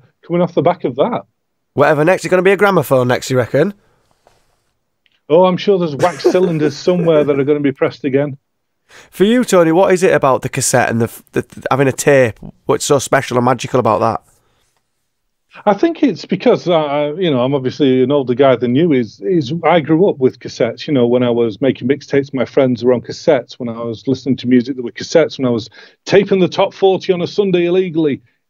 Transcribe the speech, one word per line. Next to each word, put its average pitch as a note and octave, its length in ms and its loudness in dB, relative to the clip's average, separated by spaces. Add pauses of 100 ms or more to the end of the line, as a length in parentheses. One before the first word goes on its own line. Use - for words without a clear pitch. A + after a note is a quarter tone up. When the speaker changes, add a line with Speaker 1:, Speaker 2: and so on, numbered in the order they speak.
(220)
Speaker 1:
coming F3 180 -4
off F3 140 -2
the E3 80 0
back F3 220 0
of C3 120 -6
that. F#3+ 300 -4 (480)
Speaker 2:
Whatever C#3+ 320 2
next? F3+ 160 2
Is - 40 -10
it - 40 -10
gonna F#3 100 2
be F#3 120 4
a G3 40 2
gramophone D#3 520 2
next, B2 220 -2
you C3 60 -2
reckon? C#3+ 380 0 (1500)
Speaker 1:
Oh, E3+ 160 6
I'm F3+ 140 2
sure G3 200 0
there's E3 180 -4
wax D#3 260 -2
Speaker 2:
<laughs> F4+ 100 2
Speaker 1:
cylinders D#3+ 420 0
somewhere E3 480 0
that C#3 160 0
are C#3 60 0
gonna D3 160 0
be C#3+ 100 0
pressed C#3 340 -4
again. C#3 340 -2 (720)
Speaker 2:
For - 140 0
you, A#3+ 200 2
Tony, E3+ 280 4
what F#3 200 2
is F3+ 100 0
it E3+ 120 2
about C3+ 260 2
the - 80 -8
cassette B2 400 0
and A2+ 140 -2
the, - 20 0
f-, - 180 -8 (100)
the, A#2+ 100 -4
the, - 280 -14
having C3 180 2
a A#2+ 40 2
tape? C3 460 2 (260)
What's - 220 -2
so C#3+ 120 2
special C3+ 380 -2
and B2 80 2
magical B2+ 340 -2
about A2 220 2
that? A2+ 220 -2 (1400)
Speaker 1:
I G3+ 80 2
think E4 280 -2
it's A3+ 220 -2
because, G3 420 0
uh, D3+ 520 0
you F3+ 120 -2
know, B2 140 0
I'm C#3 100 0
obviously C3 480 0
an B2+ 80 0
older C3 240 0
guy C3 220 4
than A#2+ 180 -2
you. D#3+ 180 2
Is, B2 280 -2
is E3+ 320 -2 (120)
I E3+ 160 2
grew D#3+ 280 2
up D3+ 80 -2
with C3 220 -2
cassettes. - 480 -6
You D#3 80 -2
know, B2 120 2
when B2 160 0
I B2 60 0
was A#2 320 -2
making B2 280 -2
mixtapes, C#3 440 -2
my B2 140 -4
friends B2+ 360 0
were B2 120 2
on A#2 80 -2
cassettes. B2 520 -2
When A#2+ 140 -10
I A#2 140 -10
was A2+ 260 -8
listening C3 300 -2
to A#2+ 100 -8
music, B2+ 280 2
there B2 80 -8
were A2+ 80 -10
cassettes. - 460 -2
When C3 80 -4
I B2 40 -2
was A#2 180 -4 (380)
taping G3 340 2
the F3 80 2
top F#3+ 240 -2
forty F#3 400 0
on F3 80 -4
a E3 60 -4
Sunday F3+ 400 0
illegally, E3 560 -2 (280)